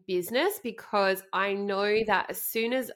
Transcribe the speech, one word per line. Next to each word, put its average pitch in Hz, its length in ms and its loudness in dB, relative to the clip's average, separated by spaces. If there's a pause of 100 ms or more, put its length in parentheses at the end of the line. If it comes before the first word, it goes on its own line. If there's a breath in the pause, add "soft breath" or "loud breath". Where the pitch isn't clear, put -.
business, 233 560 0
because 196 720 0
I 196 220 0
know 202 540 2
that 202 220 2
as - 120 -8
soon 226 320 -2
as 254 220 -2